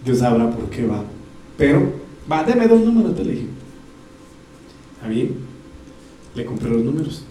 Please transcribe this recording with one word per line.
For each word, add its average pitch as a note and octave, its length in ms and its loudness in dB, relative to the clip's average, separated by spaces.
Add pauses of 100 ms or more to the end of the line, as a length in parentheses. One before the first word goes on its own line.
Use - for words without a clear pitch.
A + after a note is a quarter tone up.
Dios B2 140 0
sabrá A#2 320 2
por - 220 -6
qué A#2+ 160 -4
va, G#2 160 -4 (540)
pero, C#3+ 340 4 (400)
"Va, D#3+ 120 0
deme A#3 240 4
dos A3+ 160 8
números", A3+ 320 2
te - 80 -4
le - 100 -2
dije. - 120 -6 (1500)
"Está A2 140 -12
bien", A2+ 260 -2 (960)
le A#2+ 120 -8
compré A#2 260 -6
los A#2 120 2
números. C#3+ 480 -4